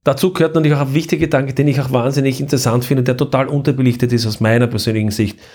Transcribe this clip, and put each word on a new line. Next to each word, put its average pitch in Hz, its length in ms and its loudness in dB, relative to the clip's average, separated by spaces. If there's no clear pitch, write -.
Dazu 180 300 0
gehört 160 220 2
natürlich 151 220 2
auch 139 100 0
ein 135 60 -4
wichtiger 160 280 0
Gedanke, 139 320 0
den 143 140 2
ich 139 140 2
auch 127 100 -4
wahnsinnig 131 480 0
interessant 127 460 0
finde, 135 180 0
der 127 140 0
total 135 300 0
unterbelichtet 123 680 0
ist 113 140 0
aus 107 120 -4
meiner 117 280 2
persönlichen 107 440 -2
Sicht. 104 280 -2